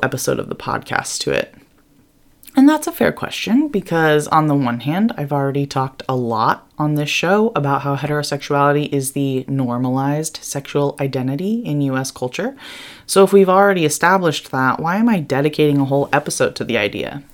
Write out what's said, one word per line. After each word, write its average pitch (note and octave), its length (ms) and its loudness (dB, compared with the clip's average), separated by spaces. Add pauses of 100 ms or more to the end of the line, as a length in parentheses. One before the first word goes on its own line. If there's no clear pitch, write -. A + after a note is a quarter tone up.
episode C3 340 -2
of - 100 -6
the - 60 -8
podcast - 680 -6
to - 100 -2
it. - 200 -2 (1040)
And C4+ 120 8
that's D4+ 180 2
a A3+ 60 -4
fair - 180 0
question, - 560 -2
because D#3+ 640 0
on D#3 180 4
the D3 80 2
one A#2+ 240 0
hand, E3+ 380 0
I've D3 160 -6
already C#3 340 0
talked C3+ 420 -6
a C3 60 -2
lot A#2 640 -2
on D3+ 160 0
this D3 160 -2
show G#3 460 2
about C#3 260 0
how C#3 140 -2
heterosexuality C#3+ 960 0
is C3+ 180 -2
the C3+ 380 -2
normalized C3+ 920 -2
sexual C#3+ 600 -4
identity C#3 640 -2
in D3 160 -2
U C3+ 160 0
S C3 160 -4
culture. F3+ 420 -6 (520)
So G3 180 6
if F#3+ 80 2
we've F#3+ 160 6
already F#3+ 360 4
established E3+ 680 2
that, C3 260 0
why E3 200 -2
am A3+ 100 2
I A3 100 2
dedicating D3 640 2
a C#3 40 2
whole C#3 280 0
episode C3+ 420 0
to B2 100 -8
the A2+ 140 -2
idea? G#2 560 -4